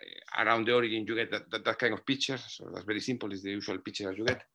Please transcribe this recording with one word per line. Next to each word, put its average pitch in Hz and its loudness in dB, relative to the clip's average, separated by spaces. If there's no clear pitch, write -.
uh, 110 4
around 113 4
the 120 6
origin, 110 4
you 113 0
get 113 0
that, 107 -4
that, 107 -4
that 113 2
kind 113 4
of - -8
picture. 135 0
So - -10
that's 92 -8
very 104 0
simple, 113 -2
it's 95 -6
the 98 -4
usual 101 -2
picture 95 -6
that 95 -4
you 113 0
get. 127 0